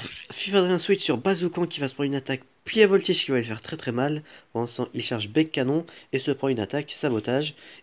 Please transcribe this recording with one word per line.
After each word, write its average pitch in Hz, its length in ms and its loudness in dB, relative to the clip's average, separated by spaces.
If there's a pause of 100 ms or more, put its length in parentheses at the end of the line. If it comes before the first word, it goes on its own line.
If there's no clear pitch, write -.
(320)
Fifadrien 185 460 2
switch 196 240 2
sur 131 160 0
Bazoukan 175 480 0
qui 160 140 -10
va 139 80 0
se - 40 -6
prendre 143 140 -2
une 139 80 0
attaque 135 260 -4 (240)
puis - 180 4
à 208 40 10
Voltige 190 380 4
qui - 80 0
va 131 60 4
lui 117 60 2
faire 110 160 -6
très - 160 -10
très 131 160 -4
mal. 143 300 0 (300)
Pour 113 100 -2
l'instant, 120 320 -4
il 120 80 -4
charge 107 260 -4
Bec 156 240 2
Canon 143 320 0 (300)
et 135 40 0
se 131 120 -2
prend 139 180 0
une 127 120 2
attaque 143 300 -4
sabotage. 131 640 0 (280)